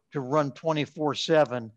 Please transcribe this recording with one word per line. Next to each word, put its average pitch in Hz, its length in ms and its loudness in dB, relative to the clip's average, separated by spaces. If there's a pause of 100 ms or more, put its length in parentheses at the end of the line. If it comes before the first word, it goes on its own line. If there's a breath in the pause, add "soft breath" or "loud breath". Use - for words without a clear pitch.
(120)
to 151 80 -4
run 139 320 0
twenty-four 151 640 -2
seven, 123 600 2